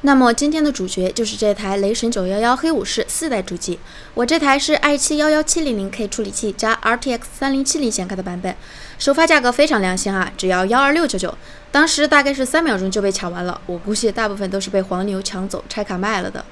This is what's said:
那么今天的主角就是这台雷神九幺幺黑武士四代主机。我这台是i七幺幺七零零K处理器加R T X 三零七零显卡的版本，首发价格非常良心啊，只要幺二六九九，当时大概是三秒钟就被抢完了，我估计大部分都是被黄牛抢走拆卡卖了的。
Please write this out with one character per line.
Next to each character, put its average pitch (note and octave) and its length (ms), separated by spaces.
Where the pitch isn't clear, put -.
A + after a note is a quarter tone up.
那 C#4 140
么 B3 180
今 C#4+ 160
天 D#4 140
的 D4 80
主 F#3 160
角 F#3 240
就 A3+ 140
是 G#3+ 100
这 G#3 180
台 G3+ 220
雷 G3 180
神 A#3 160
九 G3 160
幺 G3 140
幺 A#3+ 160
黑 D#4+ 160
武 C4 140
士 - 240
四 E4 200
代 G#3+ 120
主 F3+ 160
机。 F3 220
我 A#3+ 120
这 D#4 140
台 C#4+ 180
是 D4+ 180
i D4 220
七 D4+ 200
幺 D4+ 120
幺 D4+ 140
七 D#4+ 160
零 C4+ 180
零 G3 140
K G#3+ 160
处 A3 140
理 G3 100
器 G#3 220
加 A3 180
R A3+ 240
T B3 160
X A#3 220
三 C#4 180
零 C4+ 120
七 D4 160
零 A#3+ 120
显 F#3 160
卡 G3 80
的 F#3 80
版 F3+ 160
本， F#3 160
首 C#4 160
发 E4 140
价 D4+ 140
格 B3 100
非 C#4+ 160
常 A#3 140
良 F#3 160
心 G3 160
啊， F#3 240
只 F#3 100
要 F#3 200
幺 A#3+ 120
二 C#4 140
六 E4 120
九 G3 140
九， - 180
当 - 160
时 D4 220
大 C#4+ 160
概 C#4 100
是 C4 120
三 D#4 180
秒 A#3 140
钟 F#3+ 120
就 G3+ 120
被 G3 100
抢 F#3+ 180
完 F3 140
了， F3+ 220
我 F3 120
估 G3+ 160
计 G#3+ 160
大 A3 160
部 G3+ 80
分 G3 160
都 G3 80
是 F#3+ 120
被 G3 120
黄 F#3+ 240
牛 G3 160
抢 G3+ 280
走 - 180
拆 G#3 160
卡 F#3+ 140
卖 G3 240
了 F#3+ 100
的。 - 200